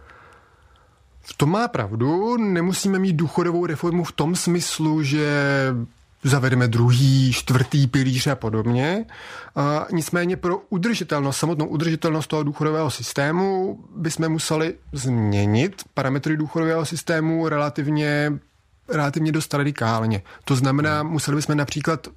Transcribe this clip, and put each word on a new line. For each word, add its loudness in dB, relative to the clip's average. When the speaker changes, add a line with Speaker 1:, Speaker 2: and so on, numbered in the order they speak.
Speaker 1:
V -20
tom 2
má 2
pravdu, 0
nemusíme 0
mít 2
důchodovou 0
reformu -2
v -6
tom 0
smyslu, 0
že 0
zavedeme 4
druhý, 4
čtvrtý 2
pilíř 2
a 2
podobně. 0
A 0
nicméně 0
pro -2
udržitelnost, -2
samotnou 0
udržitelnost -2
toho -2
důchodového -2
systému -2
bychom -2
museli -2
změnit 2
parametry -2
důchodového -2
systému 0
relativně, 0
relativně 0
dost -2
radikálně. 0
To 2
znamená, 2
Speaker 2:
Hmm. -4
Speaker 1:
museli -2
bychom 0
například -2